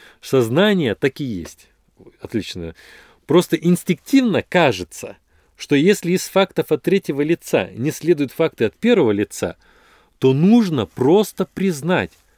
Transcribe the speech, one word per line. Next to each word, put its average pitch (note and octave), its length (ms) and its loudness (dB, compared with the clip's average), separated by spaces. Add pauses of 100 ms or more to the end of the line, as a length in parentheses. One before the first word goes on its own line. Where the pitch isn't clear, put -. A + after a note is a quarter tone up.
(200)
сознание C3+ 760 0
так - 240 -4
и D3+ 40 -6
есть. F#2 440 -12 (520)
Отлично. F2 540 -10 (520)
Просто E3+ 280 2
инстинктивно F3+ 880 0
кажется, B2 760 -2 (400)
что - 200 -2
если F3 340 2
из F3+ 160 -2
фактов - 460 -2
от D3 100 -2
третьего E3+ 400 -2
лица D3+ 540 -2
не C3 160 -4
следуют D3 400 -2
факты D#3+ 320 -2
от G#2+ 100 -2
первого G3 380 2
лица, G2+ 420 -4 (640)
то C3 140 4
нужно E3 540 2
просто F#3 600 0
признать, D#3 640 -4 (260)